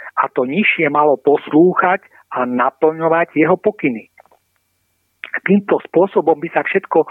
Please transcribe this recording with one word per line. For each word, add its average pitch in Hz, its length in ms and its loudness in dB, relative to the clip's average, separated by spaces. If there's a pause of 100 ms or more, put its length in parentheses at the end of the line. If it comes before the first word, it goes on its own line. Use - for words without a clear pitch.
(160)
a 135 160 -2
to 127 160 -2
nižšie 165 400 0
malo 147 320 0
poslúchať 175 800 2 (320)
a 127 160 -4
naplňovať 160 880 0
jeho 160 240 2
pokyny. 143 480 -4 (1400)
Týmto 196 400 0
spôsobom 165 560 0
by 170 120 -10
sa 147 120 -2
všetko - 460 -2